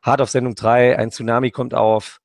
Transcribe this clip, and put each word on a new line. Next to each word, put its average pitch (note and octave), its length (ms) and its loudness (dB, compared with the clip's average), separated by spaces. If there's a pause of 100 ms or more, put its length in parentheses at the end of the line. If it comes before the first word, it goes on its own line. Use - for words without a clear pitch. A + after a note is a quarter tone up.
hart C3+ 200 2
auf B2 80 0
Sendung B2 260 -2
drei, B2 420 2
ein A2+ 140 -4
Tsunami A#2 400 -2
kommt B2 220 -8
auf. A2 520 0